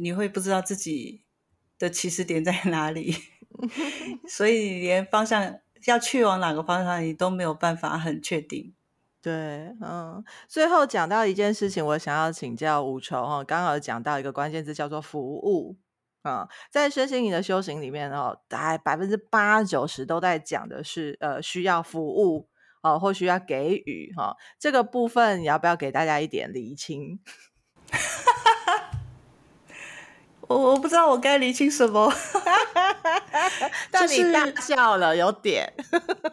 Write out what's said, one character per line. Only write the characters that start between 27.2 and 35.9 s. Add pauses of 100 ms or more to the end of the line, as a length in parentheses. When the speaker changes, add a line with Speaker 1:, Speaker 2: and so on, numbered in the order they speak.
Speaker 2:
<laughs>
Speaker 1:
<laughs>
我，
我
不
知
道
我
该
厘
清
什
么。 (800)
<laughs>
Speaker 2:
但
你
大
笑
了，
Speaker 1:
就
是
Speaker 2:
有
点。 (600)